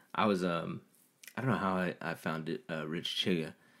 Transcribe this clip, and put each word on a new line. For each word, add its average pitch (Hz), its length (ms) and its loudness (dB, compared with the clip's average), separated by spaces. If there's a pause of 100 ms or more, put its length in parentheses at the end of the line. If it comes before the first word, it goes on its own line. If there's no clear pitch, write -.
(140)
I 101 120 4
was, 95 180 4
um, 85 380 0 (540)
I - 40 -4
don't 127 100 2
know 101 60 4
how 95 200 2
I, 92 240 2
I 82 140 -4
found 80 340 -2
it, - 200 -2
uh, 80 180 -4
Rich - 380 -2
Chigga, 82 300 2 (260)